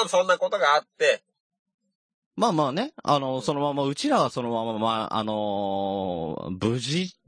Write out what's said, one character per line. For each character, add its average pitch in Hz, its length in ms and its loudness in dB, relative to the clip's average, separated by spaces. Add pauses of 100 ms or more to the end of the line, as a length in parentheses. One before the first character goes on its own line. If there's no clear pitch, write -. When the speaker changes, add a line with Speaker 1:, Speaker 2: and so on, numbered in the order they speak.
Speaker 1:
あ、 - 20 -8
そ 185 160 4
ん 185 40 0
な 180 100 4
こ 185 120 -2
と 202 100 -2
が 147 160 4
あ 151 60 4
っ - 40 -20
て。 139 380 2 (1120)
Speaker 2:
ま 220 140 2
あ - 20 2
ま 151 160 2
あ 123 40 0
ね、 220 220 -4 (100)
あ 143 160 4
の、 131 220 -2
そ 151 120 -2
の 143 80 -2
ま 143 120 0
ま、 139 100 0
う 139 120 0
ち 294 140 -4
ら 233 120 4
は 131 80 2
そ 127 140 -6
の 117 80 -4
ま 113 140 -2
ま、 113 140 -4
ま 110 80 2 (240)
あ、 107 60 -2
あ 110 60 0
の 98 1300 -4
ー、 92 180 -4
無 123 100 -2
事、 160 360 -4 (120)